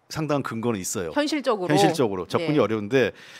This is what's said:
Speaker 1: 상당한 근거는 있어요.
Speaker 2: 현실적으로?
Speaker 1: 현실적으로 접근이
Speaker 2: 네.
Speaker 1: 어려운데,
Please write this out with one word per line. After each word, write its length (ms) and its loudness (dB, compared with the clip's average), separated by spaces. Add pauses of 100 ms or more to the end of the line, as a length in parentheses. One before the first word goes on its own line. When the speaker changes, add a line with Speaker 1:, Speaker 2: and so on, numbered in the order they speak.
Speaker 1:
상당한 360 -2
근거는 360 -2
있어요. 340 -6
Speaker 2:
현실적으로? 560 -2
Speaker 1:
현실적으로 580 2
접근이 260 0
Speaker 2:
네. 60 4
Speaker 1:
어려운데, 520 2 (280)